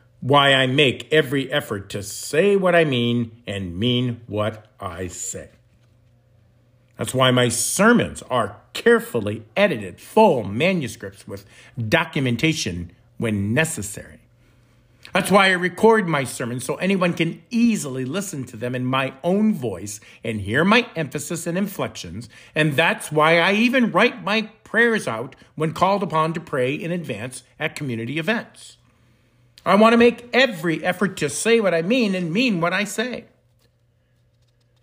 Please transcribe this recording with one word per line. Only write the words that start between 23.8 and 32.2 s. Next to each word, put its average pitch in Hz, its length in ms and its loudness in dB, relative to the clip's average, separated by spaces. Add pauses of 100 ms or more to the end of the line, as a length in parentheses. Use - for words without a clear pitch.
write 208 320 2
my 214 260 -2 (140)
prayers 226 420 0
out 123 300 -8 (180)
when 156 180 -2
called 190 300 2
upon 160 300 0
to 165 80 -6
pray 135 340 -2
in 165 160 -8
advance 131 540 -8 (140)
at 160 180 -6
community 123 420 -6
events. - 600 -6 (840)
I 175 120 2
want 220 160 6
to 233 60 6
make 240 340 4
every 175 520 0
effort 180 340 -2
to 147 120 -2
say 226 300 2
what 190 120 2
I 165 100 2
mean 208 320 2
and 175 180 -4